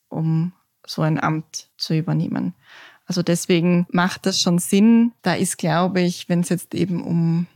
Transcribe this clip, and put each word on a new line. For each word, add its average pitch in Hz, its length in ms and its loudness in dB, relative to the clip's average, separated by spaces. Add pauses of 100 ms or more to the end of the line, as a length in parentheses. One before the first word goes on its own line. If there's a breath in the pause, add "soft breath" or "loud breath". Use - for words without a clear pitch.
um 160 440 -2 (340)
so - 160 -6
ein 156 200 0
Amt - 540 -6
zu - 180 -4
übernehmen. 160 600 -2 (520 loud breath)
Also 175 180 -4
deswegen 175 680 2
macht 175 340 -2
das 190 160 -2
schon 175 200 2
Sinn. 226 500 4 (120)
Da 175 120 0
ist, - 240 -2
glaube 175 420 0
ich, 175 280 -2
wenn 175 120 2
es 175 80 -2
jetzt - 280 -4
eben 175 260 -2
um 170 540 0